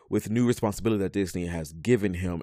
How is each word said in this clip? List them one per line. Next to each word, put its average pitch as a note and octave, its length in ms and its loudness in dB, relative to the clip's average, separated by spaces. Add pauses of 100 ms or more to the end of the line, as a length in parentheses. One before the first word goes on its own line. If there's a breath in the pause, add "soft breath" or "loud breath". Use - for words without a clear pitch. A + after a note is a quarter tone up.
with G#2 200 0
new A#2 160 2
responsibility A2 580 2
that F2+ 100 -2
Disney F#2+ 320 -2
has E2+ 260 -6
given G#2 440 2
him, F2 280 -4